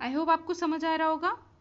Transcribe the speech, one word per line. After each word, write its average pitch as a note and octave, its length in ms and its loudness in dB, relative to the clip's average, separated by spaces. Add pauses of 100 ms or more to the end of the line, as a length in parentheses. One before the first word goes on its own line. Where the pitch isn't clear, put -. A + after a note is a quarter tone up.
I B3+ 140 -4
hope D#4 140 2
आपको E4 240 2
समझ D#4+ 320 -2
आ D#4+ 100 2
रहा D#4+ 120 2
होगा E4 360 -2 (180)